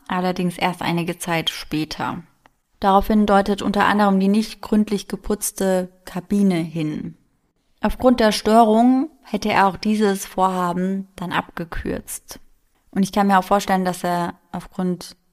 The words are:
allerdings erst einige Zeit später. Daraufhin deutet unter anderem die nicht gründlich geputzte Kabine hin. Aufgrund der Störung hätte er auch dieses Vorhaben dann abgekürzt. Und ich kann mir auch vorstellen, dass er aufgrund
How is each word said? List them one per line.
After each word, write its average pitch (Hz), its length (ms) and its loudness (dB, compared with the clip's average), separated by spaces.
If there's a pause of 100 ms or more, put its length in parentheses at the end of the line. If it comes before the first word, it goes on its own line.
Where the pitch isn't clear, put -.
allerdings 180 520 -2
erst 175 240 -2
einige 170 360 -4
Zeit 165 320 -4
später. - 720 -6 (560)
Daraufhin 202 480 4
deutet 202 360 2
unter 196 240 2
anderem 196 340 4
die 190 80 2
nicht 214 320 -2
gründlich 208 480 -2
geputzte 190 840 -4 (140)
Kabine 190 520 0
hin. 160 600 -6 (640)
Aufgrund 240 400 2
der 214 120 4
Störung 233 760 4 (140)
hätte 208 260 -6
er 190 180 4
auch 180 100 0
dieses 208 500 0
Vorhaben 185 880 -2
dann 180 160 -8
abgekürzt. - 1080 -8 (540)
Und 196 100 0
ich 190 100 -2
kann 202 140 2
mir 196 120 4
auch 185 60 2
vorstellen, 196 400 0
dass 180 200 -4
er 175 300 -2 (180)
aufgrund - 640 -6 (160)